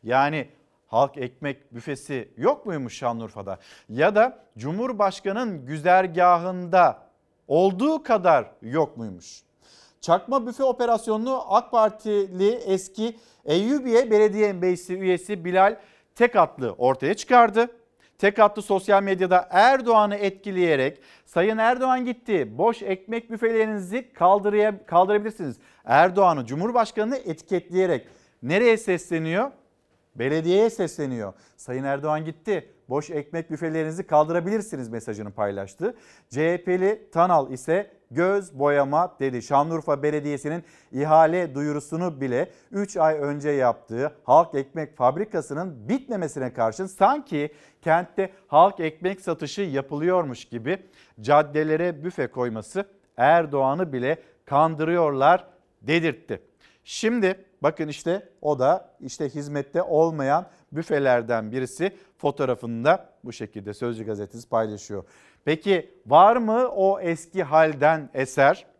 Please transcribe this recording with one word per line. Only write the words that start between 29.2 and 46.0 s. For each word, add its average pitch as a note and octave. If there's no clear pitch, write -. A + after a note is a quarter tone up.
Belediyeye E3
sesleniyor. C3
"Sayın B2+
Erdoğan D3+
gitti, E3
boş D3
ekmek E3
büfelerinizi D#3+
kaldırabilirsiniz." E3
mesajını G#2+
paylaştı. G2+
C D#3
H F3
P'li F#3+
Tanal E3
ise E3+
"Göz F3
boyama." C#3+
dedi. B2+
Şanlıurfa D3
Belediyesi'nin D3
ihale D#3
duyurusunu D3
bile C3
üç G3
ay D#3
önce C#3+
yaptığı C3
halk D#3+
ekmek C#3+
fabrikasının C#3+
bitmemesine F3